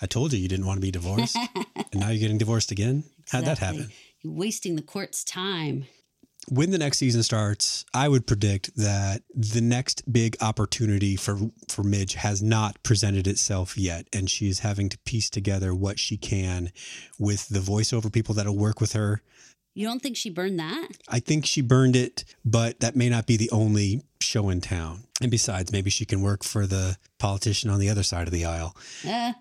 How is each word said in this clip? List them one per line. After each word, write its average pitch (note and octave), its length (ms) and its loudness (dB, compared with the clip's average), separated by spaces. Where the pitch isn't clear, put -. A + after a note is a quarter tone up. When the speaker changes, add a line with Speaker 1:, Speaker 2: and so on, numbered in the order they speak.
Speaker 1:
I G2+ 40 -4
told C#3+ 280 0
you G#2 40 2
you F#2 100 0
didn't F#2+ 180 0
want F#2+ 100 0
to F#2+ 60 -2
be F#2+ 100 0
divorced. F#2 500 -2
Speaker 2:
<laughs> B3 40 -4
Speaker 1:
And G2 80 0
now G2+ 100 0
you're A2+ 100 0
getting G#2+ 180 2
divorced A2 340 0
again? A#2+ 320 0
How'd C#3+ 140 -2
that D#3+ 140 0
Speaker 2:
Exactly. F2+ 240 -2
Speaker 1:
happen? G#2 100 -10
Speaker 2:
You're D#3+ 100 -8
wasting F3+ 440 -4
the D3+ 60 -4
court's - 400 -8
time. D#3+ 640 -4
Speaker 1:
When D3+ 240 2
the F#3 60 2
next C#3+ 200 0
season A#2 240 4
starts, G#2+ 640 0
I C3+ 140 2
would C3 180 4
predict G2+ 500 0
that G2+ 460 0
the A2+ 280 0
next A#2+ 520 0
big A2+ 300 4
opportunity G#2 760 0
for, G2+ 220 -2
for - 160 -4
Midge G2 300 2
has G2+ 280 -2
not G#2+ 400 0
presented G2 460 2
itself F#2+ 500 -2
yet. F2+ 340 -2
And G2 160 -2
she - 200 0
is F#2 100 0
having G2+ 300 -2
to - 180 -8
piece A2 240 -2
together F#2+ 440 0
what G2 260 -2
she - 160 -4
can F#2 540 -2
with G#2 300 0
the G2+ 120 0
voiceover G#2+ 520 0
people A2 220 0
that'll G#2 240 0
work G#2+ 220 2
with G#2+ 140 2
her. G#2 280 0
Speaker 2:
You G3+ 120 -4
don't A#3+ 160 -4
think B3+ 140 -6
she - 140 -6
burned F3+ 280 -2
that? F#3 300 -6
Speaker 1:
I A#2 120 0
think D3+ 260 0
she - 160 0
burned B2+ 340 6
it, - 280 0
but A#2 360 2
that A#2 160 0
may B2 120 4
not A#2 180 2
be A#2 100 6
the A2 140 2
only G#2+ 520 4
show G2+ 300 0
in F2+ 100 0
town. F2 440 -6
And B2+ 80 2
besides, G2+ 420 0
maybe G2 180 0
she - 140 -2
can G2 180 -2
work G2+ 220 0
for G2+ 220 0
the F#2 300 0
politician G2+ 500 0
on G2+ 80 2
the G2 100 2
other G#2 140 0
side E2+ 240 -2
of E2 60 -4
the E2+ 120 0
aisle. E2 320 -4
Speaker 2:
Eh, A#3 360 -2